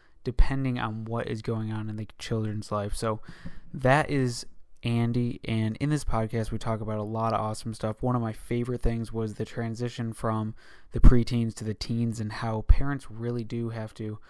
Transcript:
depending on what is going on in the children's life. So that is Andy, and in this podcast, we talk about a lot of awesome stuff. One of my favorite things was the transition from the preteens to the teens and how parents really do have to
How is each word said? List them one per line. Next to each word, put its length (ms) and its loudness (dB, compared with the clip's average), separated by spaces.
depending 560 4
on 240 -6
what 240 -4
is 140 -6
going 320 -4
on 160 -6
in 80 -6
the 100 -8
children's 540 -4
life. 240 -4
So 240 -4
that 360 2
is 360 -2
Andy, 580 0
and 340 -2
in 120 -2
this 160 0
podcast, 460 0
we 80 -4
talk 200 -4
about 200 -4
a 40 -4
lot 300 -2
of 80 0
awesome 320 -6
stuff. 300 -6
One 120 2
of 60 0
my 120 -2
favorite 500 -4
things 280 0
was 220 -4
the 100 -6
transition 680 -6
from 400 -4
the 80 -2
preteens 560 10
to 80 -12
the 100 -6
teens 460 -4
and 120 -6
how 360 -4
parents 420 6
really 340 -6
do 260 -4
have 260 -10
to 240 -8